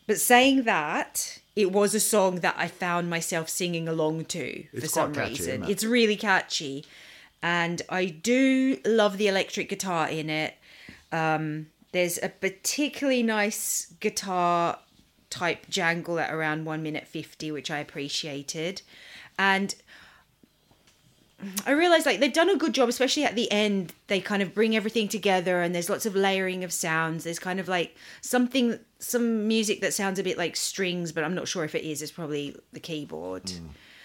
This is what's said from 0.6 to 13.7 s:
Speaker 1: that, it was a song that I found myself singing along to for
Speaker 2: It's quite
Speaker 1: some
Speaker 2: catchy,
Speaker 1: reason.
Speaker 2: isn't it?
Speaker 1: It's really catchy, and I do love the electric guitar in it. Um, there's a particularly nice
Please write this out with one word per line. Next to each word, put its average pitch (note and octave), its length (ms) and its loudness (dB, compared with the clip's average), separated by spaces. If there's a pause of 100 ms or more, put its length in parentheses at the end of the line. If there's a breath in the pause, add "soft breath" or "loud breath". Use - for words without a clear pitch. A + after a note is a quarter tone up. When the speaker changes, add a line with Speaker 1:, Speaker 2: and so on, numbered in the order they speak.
Speaker 1:
that, F#3+ 760 -2 (160)
it G3 160 4
was G3+ 220 4
a G#3+ 60 2
song F#3+ 380 4
that F3 200 0
I E3+ 100 -2
found F3 420 -2
myself E3+ 400 -2
singing E3+ 380 -2
along D#3+ 380 0
to - 460 -6
for - 60 -12
Speaker 2:
It's D#3 160 -4
quite D#3 100 2
Speaker 1:
some C#3 100 -2
Speaker 2:
catchy, A2+ 180 -2
Speaker 1:
reason. - 180 -6
Speaker 2:
isn't C3 160 -4
it? F#3 40 -2
Speaker 1:
It's G3+ 140 -2
really A3+ 320 4
catchy, E3 720 -2 (580 loud breath)
and E3+ 460 0
I F#3 160 -2
do C4 800 2
love G#3 320 4
the G#3 100 2
electric F#3+ 420 0
guitar F3+ 380 -2
in D#3 220 -4
it. D#3 260 -2 (560 loud breath)
Um, D#3 560 0 (240)
there's F3 320 0
a F#3 60 0
particularly B3+ 920 0
nice G#3+ 640 0 (120)